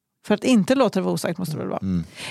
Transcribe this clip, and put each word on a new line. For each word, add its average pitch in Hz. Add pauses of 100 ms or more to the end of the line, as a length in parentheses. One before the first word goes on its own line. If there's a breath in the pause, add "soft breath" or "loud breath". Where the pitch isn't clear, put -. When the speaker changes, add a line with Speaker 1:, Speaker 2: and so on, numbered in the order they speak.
(260)
Speaker 1:
för 208
att 208
inte 247
låta 226
det 180
vara 180
osagt 175
måste 165
det -
väl -
vara. -
Speaker 2:
Mm. 90 (260 loud breath)